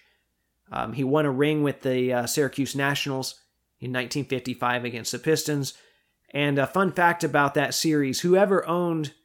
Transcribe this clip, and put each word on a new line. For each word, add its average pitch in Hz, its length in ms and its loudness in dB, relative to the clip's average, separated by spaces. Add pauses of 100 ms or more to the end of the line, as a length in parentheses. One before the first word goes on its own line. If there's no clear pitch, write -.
(720)
Um, 113 240 -4
he 135 100 -2
won 147 220 2
a 143 40 0
ring 147 320 2
with 139 200 -2
the, 127 300 0
uh, 123 140 0
Syracuse 135 480 -2
Nationals 139 600 -2 (420)
in 127 140 -8
nineteen 127 320 -4
fifty-five 123 600 -2
against 117 280 -8
the 120 80 -6
Pistons. 151 540 0 (600)
And 143 240 0
a 135 80 4
fun 185 260 0
fact 170 320 2
about 143 300 2
that 135 200 0
series, 147 460 0
whoever 185 460 4
owned 165 460 -2 (120)